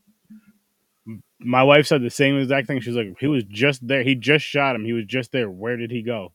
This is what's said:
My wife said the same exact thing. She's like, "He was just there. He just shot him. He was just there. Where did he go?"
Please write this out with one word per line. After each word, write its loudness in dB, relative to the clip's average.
My 4
wife 8
said 2
the -2
same 2
exact -2
thing. -4
She's -8
like, -6
"He -4
was 0
just -2
there. 0
He 2
just 0
shot 0
him. -8
He -4
was -4
just -6
there. -2
Where -8
did -8
he -6
go?" -8